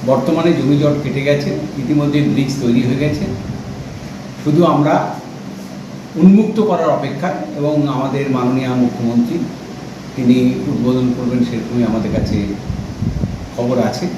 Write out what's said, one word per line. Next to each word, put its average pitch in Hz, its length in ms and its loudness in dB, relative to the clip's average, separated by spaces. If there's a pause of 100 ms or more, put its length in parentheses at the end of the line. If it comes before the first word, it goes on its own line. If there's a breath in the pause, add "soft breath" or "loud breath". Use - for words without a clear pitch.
বর্তমানে 165 460 2
জমি 139 260 2
জট 147 240 2
কেটে 135 200 -2
গেছে, 143 280 2 (280)
ইতিমধ্যে 143 440 2
ব্রিজ 139 400 0
তৈরি 120 200 2
হয়ে 131 140 0
গেছে, 147 280 0 (1200)
শুধু 151 200 4
আমরা 151 300 4 (1200)
উন্মুক্ত 202 440 6
করার 165 280 2
অপেক্ষা। 143 460 -2 (220)
এবং 147 320 0
আমাদের 135 420 -2
মাননীয় 127 440 0
মুখ্যমন্ত্রী 117 640 2 (760)
তিনি 127 380 4 (120)
উদ্বোধন 127 500 0
করবেন 123 280 0
সেরকমই 117 400 -2
আমাদের 107 280 0
কাছে 101 340 0 (1080)
খবর 123 220 0
আছে। 110 280 -2 (120)